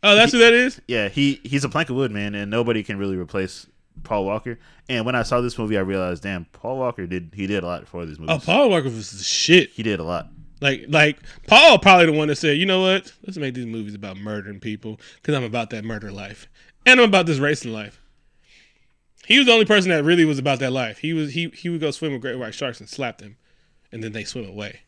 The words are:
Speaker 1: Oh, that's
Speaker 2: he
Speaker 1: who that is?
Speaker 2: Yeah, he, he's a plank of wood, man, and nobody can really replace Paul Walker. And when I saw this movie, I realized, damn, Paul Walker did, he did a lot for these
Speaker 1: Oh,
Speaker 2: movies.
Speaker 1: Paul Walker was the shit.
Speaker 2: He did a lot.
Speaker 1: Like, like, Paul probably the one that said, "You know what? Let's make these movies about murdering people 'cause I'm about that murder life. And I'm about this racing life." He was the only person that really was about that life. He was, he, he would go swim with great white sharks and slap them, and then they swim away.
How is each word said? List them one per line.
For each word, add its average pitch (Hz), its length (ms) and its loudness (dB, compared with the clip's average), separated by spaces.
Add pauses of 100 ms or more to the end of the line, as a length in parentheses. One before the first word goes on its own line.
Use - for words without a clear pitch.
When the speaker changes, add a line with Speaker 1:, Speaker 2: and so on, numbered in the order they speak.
Speaker 1:
Oh, 202 120 6
that's 226 180 6
Speaker 2:
he 247 60 2
Speaker 1:
who 233 60 10
that 233 80 8
is? 247 340 2
Speaker 2:
Yeah, 110 220 -2
he, 139 340 0
he's 139 220 -2
a 127 60 -4
plank 151 180 -2
of 127 80 -4
wood, 131 140 -2
man, 104 240 -6
and 101 160 -8
nobody 117 320 0
can 98 160 -8
really 98 180 -4
replace 92 500 -8 (380)
Paul 101 220 -2
Walker. 110 320 -6 (320)
And 117 160 -2
when 127 80 -2
I 120 80 0
saw 123 180 -2
this 123 160 -4
movie, 107 220 -2
I - 20 0
realized, 92 440 -4
damn, 92 280 -8
Paul 131 280 -10
Walker 117 260 -6
did, 87 280 -10
he 98 120 -6
did 98 180 -2
a - 20 -8
lot 87 220 -10
for 87 160 -12
these 76 140 -14
Speaker 1:
Oh, 78 80 -16
Speaker 2:
movies. 156 180 -2
Speaker 1:
Paul 247 240 2
Walker 156 220 0
was 113 200 -10
the 95 140 -14
shit. - 460 2
Speaker 2:
He - 120 -10
did 104 180 -2
a 80 40 -6
lot. 85 240 -6 (320)
Speaker 1:
Like, 139 280 -2
like, 151 280 4 (300)
Paul 262 320 10
probably 180 280 8
the 160 60 2
one 151 160 0
that 143 80 -2
said, 147 220 0
"You 185 80 0
know 185 160 0
what? 185 280 0 (160)
Let's 185 120 -14
make 135 160 -6
these 123 120 -10
movies 110 280 -10
about 98 240 -14
murdering 101 420 -10
people 107 400 -12 (220)
'cause 151 120 -4
I'm 131 100 -4
about 113 260 -6
that 110 140 -10
murder 107 280 -12
life. 101 340 -16 (400)
And 254 120 8
I'm 240 100 6
about 190 180 2
this 151 120 0
racing 139 340 -4
life." 104 280 -14 (1300)
He 240 120 4
was 277 80 4
the 240 60 4
only 226 120 4
person 190 260 2
that 156 140 2
really 170 200 4
was 151 140 0
about 135 220 -2
that 131 120 -2
life. 120 260 -6
He 156 140 -6
was, 151 220 -4
he, 170 160 -4
he - 180 -10
would 170 120 -6
go 151 120 -4
swim 156 200 -6
with 123 100 -10
great 127 160 -8
white 110 160 -12
sharks 127 260 -10
and 104 80 -20
slap 123 300 -10
them, 104 180 -20 (560)
and 113 120 -12
then 113 80 -10
they 110 120 -10
swim 113 240 -12
away. 104 400 -14